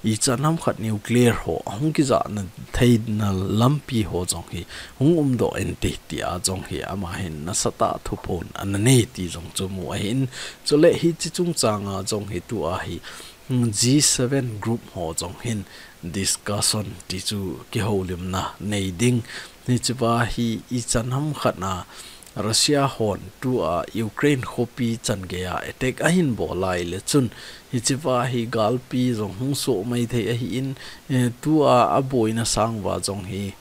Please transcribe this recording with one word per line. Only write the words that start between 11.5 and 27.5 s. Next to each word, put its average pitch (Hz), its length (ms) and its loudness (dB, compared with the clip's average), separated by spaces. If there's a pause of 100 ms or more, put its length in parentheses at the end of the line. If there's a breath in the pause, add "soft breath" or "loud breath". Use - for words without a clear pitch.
changa 101 360 0 (140)
jong 101 220 -2
hi 90 160 -4
tu 117 80 -4 (160)
a - 20 -2 (100)
hi, 87 120 -6 (520 loud breath)
mm, 123 180 2 (120)
G 131 220 6
seven 135 460 2 (160)
group 113 180 0 (140)
ho 92 100 -4 (160)
jong 87 240 -8
hin 113 160 -2 (560 loud breath)
discussion 101 680 -2 (220)
ti 95 100 -6 (100)
chu 107 100 -4 (320)
ki 120 160 -2
ho 110 80 0 (140)
lim 90 260 -6
na 95 80 -2 (280)
nei 98 180 -2 (120)
ding 123 200 4 (460 loud breath)
ni 123 180 2
chu 120 160 0
ba 117 120 4 (200)
hi 120 140 -2 (320)
i - 20 -2 (120)
chanam 127 340 0 (140)
khat - 240 0
na 95 80 -2 (760 loud breath)
Russia 139 500 2
hon 101 240 0 (200)
tu 127 200 0
a 85 240 0 (100)
Ukraine 123 480 0 (100)
khopi 123 360 -2 (180)
chan 101 140 -2 (100)
ge 90 140 -6 (100)
a - 20 -4 (140)
attack - 300 -4
a - 80 2
hin 165 300 4
bo 87 80 0 (160)
lai 92 180 0 (120)
le 92 60 -6 (120)
chun 131 180 4 (440 loud breath)